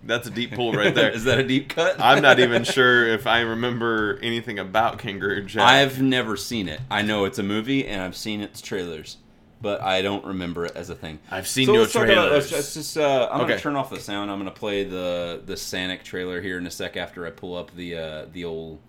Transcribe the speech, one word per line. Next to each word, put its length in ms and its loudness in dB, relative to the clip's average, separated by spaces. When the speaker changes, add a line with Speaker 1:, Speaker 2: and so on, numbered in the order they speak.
Speaker 1:
that's 240 -4
a 20 -10
deep 220 -6
pull 200 0
right 220 2
there. 160 4
Speaker 2:
<laughs> 40 -4
Is 100 -4
that 140 4
a 60 4
deep 240 0
cut? 320 0
Speaker 1:
I'm 220 8
not 160 10
Speaker 2:
<laughs> 20 6
Speaker 1:
even 240 4
sure 440 6
if 180 0
I 140 4
remember 840 0
anything 360 -4
about 400 0
Kangaroo 460 -4
Jack. 240 0
Speaker 2:
I've 320 4
never 360 0
seen 320 -6
it. 120 -10
I 120 8
know 220 2
it's 140 -2
a 40 0
movie, 440 0
and 140 -6
I've 160 -6
seen 240 -6
its 220 -10
trailers, 540 -8
but 220 -4
I 180 2
don't 240 -2
remember 400 -6
it 120 -6
as 140 -12
a 40 -8
thing. 240 -14
Speaker 1:
I've 180 -8
seen 180 2
Speaker 2:
So 60 4
Speaker 1:
your 100 6
Speaker 2:
let's 100 2
talk 120 2
about, 100 6
Speaker 1:
trailers. 40 2
Speaker 2:
let's, 200 2
let's 220 -4
just, 220 -8
uh, 360 2
I'm 80 -2
gonna 140 0
Speaker 1:
Okay. 80 -6
Speaker 2:
turn 140 -4
off 140 -4
the 100 -10
sound. 300 -8
I'm 80 -6
gonna 120 -8
play 340 -4
the, 600 -6
the 100 -10
Sanic 500 -6
trailer 360 -8
here 160 -6
in 100 -6
a 40 -8
sec 260 -10
after 300 -10
I 40 -10
pull 260 -12
up 180 -12
the, 240 -10
uh, 340 -10
the 120 -12
old 340 -10